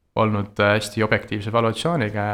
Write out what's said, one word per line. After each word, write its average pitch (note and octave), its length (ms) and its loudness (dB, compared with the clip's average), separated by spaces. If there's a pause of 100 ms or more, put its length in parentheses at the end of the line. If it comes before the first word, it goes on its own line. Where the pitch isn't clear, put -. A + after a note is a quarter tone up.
(160)
olnud G#2+ 440 0
hästi G#2+ 460 2
objektiivse G#2+ 480 -2
valuatsiooniga, A2+ 680 0 (100)